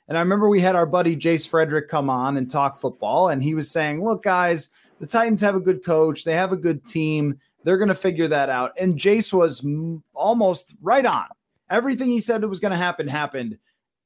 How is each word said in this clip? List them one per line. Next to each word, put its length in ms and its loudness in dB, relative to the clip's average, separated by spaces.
And 100 -4
I 40 0
remember 280 2
we 120 4
had 160 2
our 100 4
buddy 300 0
Jace 320 0
Frederick 400 0
come 200 -2
on 280 -2
and 120 -4
talk 300 -2
football. 500 -2
And 140 -2
he 140 -2
was 140 -4
saying, 320 -2
"Look, 200 -2
guys, 480 0
the 60 -14
Titans 340 0
have 160 2
a 40 0
good 240 0
coach. 380 2
They 120 -2
have 180 0
a 40 -2
good 280 -2
team. 540 -2
They're 120 2
gonna 180 2
figure 340 -2
that 220 0
out." 280 -2
And 180 0
Jace 360 2
was 320 2
m-, 380 -6
almost 680 0
right 240 2
on. 220 0
Everything 380 0
he 120 2
said 240 -2
was 160 -6
gonna 160 -2
happen, 320 -2
happened. 500 -6